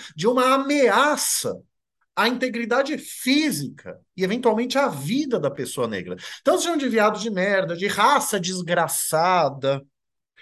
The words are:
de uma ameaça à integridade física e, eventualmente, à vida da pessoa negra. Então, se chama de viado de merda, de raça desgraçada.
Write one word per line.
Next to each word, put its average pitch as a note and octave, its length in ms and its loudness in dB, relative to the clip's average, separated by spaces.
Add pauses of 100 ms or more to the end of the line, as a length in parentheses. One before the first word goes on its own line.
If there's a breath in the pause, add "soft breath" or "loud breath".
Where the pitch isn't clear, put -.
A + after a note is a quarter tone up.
(160 loud breath)
de D#3+ 120 -2
uma B3+ 260 4
ameaça C4+ 1080 2 (560)
à G3+ 120 2
integridade B3 720 -2
física A#3 1040 -2 (160)
e, F3+ 80 -4
eventualmente, A#3 520 0
à C#4 120 2
vida G#3+ 520 -2
da C#3+ 120 -2
pessoa A#2+ 360 -4
negra. F2+ 280 -8 (260 loud breath)
Então, E4+ 160 4
se F4 60 -4
chama E4+ 160 -2
de C4 100 -2
viado G#3+ 300 2
de G#3+ 100 -6
merda, F#3 480 0
de F#3 80 -4
raça A3+ 540 2
desgraçada. E3 1500 0 (560 soft breath)